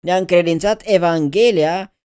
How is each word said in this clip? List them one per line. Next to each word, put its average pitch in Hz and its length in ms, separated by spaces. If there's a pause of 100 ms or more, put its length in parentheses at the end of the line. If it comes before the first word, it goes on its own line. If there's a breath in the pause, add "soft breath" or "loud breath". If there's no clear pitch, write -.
Ne-a 180 120
încredințat 175 680
Evanghelia 175 1120 (100)